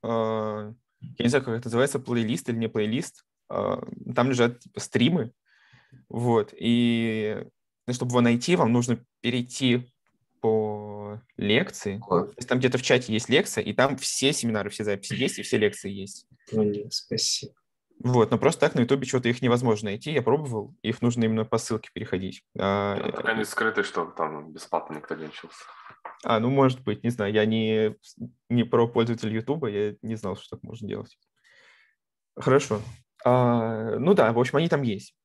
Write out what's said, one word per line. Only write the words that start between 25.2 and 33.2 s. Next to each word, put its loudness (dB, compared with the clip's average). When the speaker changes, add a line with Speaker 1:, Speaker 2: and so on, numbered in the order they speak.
Speaker 3:
учился. -18
Speaker 1:
А, 2
ну, 2
может 4
быть, -4
не 0
знаю, -2
я 6
не, 0
не 2
про 4
пользователя 0
Ютуба, -4
я -2
не -8
знал, -8
что -16
так -18
можно -12
делать. -10
Хорошо. 2